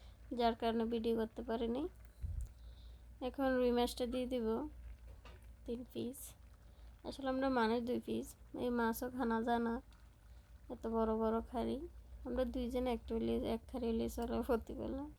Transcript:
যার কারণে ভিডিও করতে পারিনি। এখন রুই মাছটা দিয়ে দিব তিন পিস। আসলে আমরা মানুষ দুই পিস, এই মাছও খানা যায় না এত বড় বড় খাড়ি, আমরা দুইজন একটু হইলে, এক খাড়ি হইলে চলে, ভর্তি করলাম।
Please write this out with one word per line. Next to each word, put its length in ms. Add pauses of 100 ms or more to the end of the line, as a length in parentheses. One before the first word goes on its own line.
(320)
যার 240
কারণে 300
ভিডিও 300
করতে 280
পারিনি। 400 (1400)
এখন 340
রুই 160
মাছটা 360
দিয়ে 200
দিব 200 (1120)
তিন 180 (100)
পিস। 300 (840)
আসলে 260
আমরা 200
মানুষ 320
দুই 180
পিস, 280 (320)
এই 100
মাছও 400
খানা 320
যায় 220
না 100 (960)
এত 180
বড় 300
বড় 240
খাড়ি, 360 (460)
আমরা 220
দুইজন 420
একটু 260
হইলে, 200 (180)
এক 160
খাড়ি 200
হইলে 220
চলে, 320
ভর্তি 340
করলাম। 320 (120)